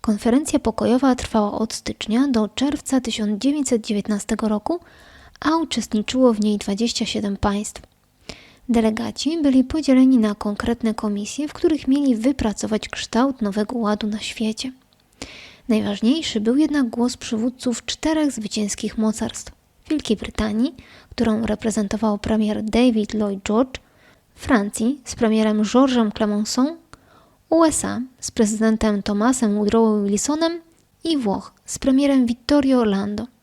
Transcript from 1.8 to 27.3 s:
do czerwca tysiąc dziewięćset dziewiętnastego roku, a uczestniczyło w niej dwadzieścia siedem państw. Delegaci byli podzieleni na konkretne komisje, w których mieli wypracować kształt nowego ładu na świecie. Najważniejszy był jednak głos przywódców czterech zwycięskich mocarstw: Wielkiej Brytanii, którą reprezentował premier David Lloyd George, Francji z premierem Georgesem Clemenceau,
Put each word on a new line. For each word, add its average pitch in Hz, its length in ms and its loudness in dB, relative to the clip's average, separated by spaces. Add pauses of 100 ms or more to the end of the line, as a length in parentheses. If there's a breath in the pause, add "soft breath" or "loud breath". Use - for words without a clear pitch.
do 220 200 2
czerwca 269 520 -2
tysiąc 214 420 -4
dziewięćset 269 440 0
dziewiętnastego 208 640 -2
roku, 214 320 -2 (600 loud breath)
a 311 160 0
uczestniczyło 247 760 0
w 214 60 -4
niej 208 180 0
dwadzieścia 214 480 -2
siedem 202 300 -4
państw. 208 460 -4 (880 loud breath)
Delegaci 226 760 0
byli 262 220 4
podzieleni 262 540 4
na 214 160 2
konkretne 220 600 -2
komisje, 208 540 -6
w - 40 -10
których - 360 0
mieli 269 280 4
wypracować 214 720 -2
kształt 262 540 -2
nowego 208 360 -2
ładu 208 280 -2
na 208 140 -4
świecie. 220 520 -6 (960 loud breath)
Najważniejszy 220 720 0
był 226 160 2
jednak 294 340 2
głos 240 260 -2
przywódców 233 680 -4
czterech 302 480 -2
zwycięskich 214 680 -6
mocarstw: 220 540 -4 (380)
Wielkiej 277 260 0
Brytanii, 220 580 -2 (360 loud breath)
którą 226 360 0
reprezentował 208 720 -2
premier 214 440 0
David 214 520 2
Lloyd 202 280 -2
George, 254 380 0 (540 soft breath)
Francji 220 720 -2
z - 100 -12
premierem 214 500 2
Georgesem 240 480 2
Clemenceau, 220 640 0 (720 soft breath)